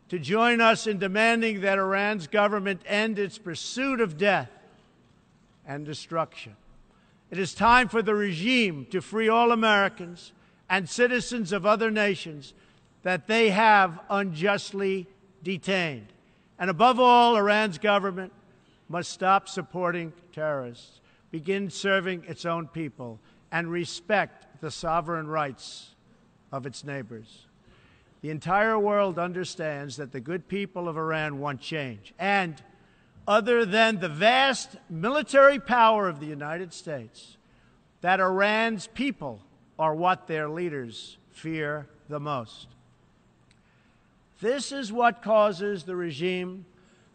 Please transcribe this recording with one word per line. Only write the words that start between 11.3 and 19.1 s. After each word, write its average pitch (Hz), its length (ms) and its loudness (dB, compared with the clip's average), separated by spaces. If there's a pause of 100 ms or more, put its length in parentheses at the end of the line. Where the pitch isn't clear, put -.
of 190 120 -2
other 220 240 2
nations 202 680 -2 (500)
that 180 240 -2
they 220 220 4
have 196 500 6 (100)
unjustly 196 960 -2 (340)
detained. 175 680 -4 (500)
And 180 100 -4
above 220 300 4
all, 240 380 8
Iran's 208 420 2
government 190 540 0 (560)
must 170 240 -8